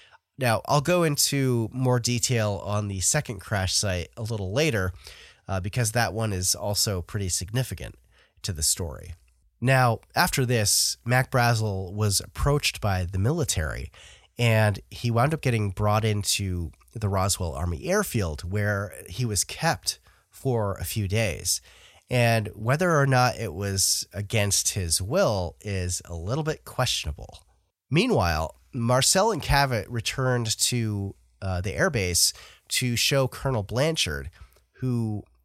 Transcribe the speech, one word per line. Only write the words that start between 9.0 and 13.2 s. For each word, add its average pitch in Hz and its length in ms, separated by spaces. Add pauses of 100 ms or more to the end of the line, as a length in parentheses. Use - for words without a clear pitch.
Now, 123 380 (160)
after 143 300
this, 117 600
Mac 127 260
Brazel 110 640
was 104 260
approached - 600
by 92 240
the 92 140
military, 85 720 (460)